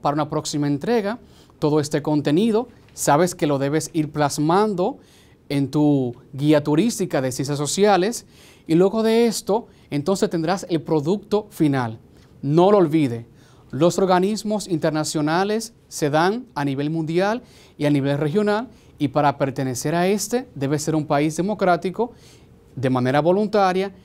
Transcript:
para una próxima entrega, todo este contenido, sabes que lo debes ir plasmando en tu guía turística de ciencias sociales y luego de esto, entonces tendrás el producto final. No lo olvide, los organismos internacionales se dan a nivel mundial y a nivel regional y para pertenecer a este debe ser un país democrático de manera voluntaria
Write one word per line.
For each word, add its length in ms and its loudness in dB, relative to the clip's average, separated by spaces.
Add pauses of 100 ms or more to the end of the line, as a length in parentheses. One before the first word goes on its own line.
para 140 0
una 160 -2
próxima 360 -4
entrega, 520 -2 (400)
todo 220 2
este 220 -2
contenido, 680 0 (260)
sabes 400 2
que 120 -2
lo 120 0
debes 340 -2
ir 180 -4
plasmando 880 0 (520)
en 200 -2
tu 440 2 (180)
guía 300 2
turística 580 0
de 120 -2
ciencias 260 -4
sociales 680 0 (420)
y 80 2
luego 280 4
de 240 4
esto, 400 -2 (240)
entonces 400 -2
tendrás 400 -4
el 100 0
producto 680 -2
final. 480 0 (420)
No 300 4
lo 80 6
olvide, 480 0 (440)
los 280 2
organismos 720 0
internacionales 1040 -2 (140)
se 200 -4
dan 460 0
a 100 -4
nivel 240 -4
mundial 540 -2 (340)
y 80 -4
a 60 2
nivel 260 0
regional 520 0 (300)
y 100 0
para 280 0
pertenecer 580 -4
a 120 0
este 480 -2
debe 240 -2
ser 160 -4
un 120 -2
país 300 0
democrático 760 -2 (640)
de 140 -2
manera 320 2
voluntaria 720 2 (100)